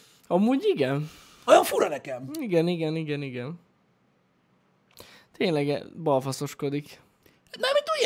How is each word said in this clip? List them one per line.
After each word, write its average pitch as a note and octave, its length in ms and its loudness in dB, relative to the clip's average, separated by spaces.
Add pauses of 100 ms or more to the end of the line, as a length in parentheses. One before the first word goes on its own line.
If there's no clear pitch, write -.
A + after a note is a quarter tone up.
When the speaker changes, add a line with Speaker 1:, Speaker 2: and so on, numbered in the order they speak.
(280)
Speaker 1:
Amúgy A3+ 380 2
igen. D3+ 440 0 (360)
Speaker 2:
Olyan D#4 180 8
fura - 240 0
nekem. C3+ 420 -8 (100)
Speaker 1:
Igen, F3 280 2
igen, D#3+ 280 -2
igen, D3 260 -6
igen. C3+ 380 -10 (1800)
Tényleg, D3+ 320 0
e, C#3+ 140 -2 (200)
balfaszoskodik. D3 1000 -4 (580)
Speaker 2:
Mármint C#5 260 0 (120)
úgy C5 80 2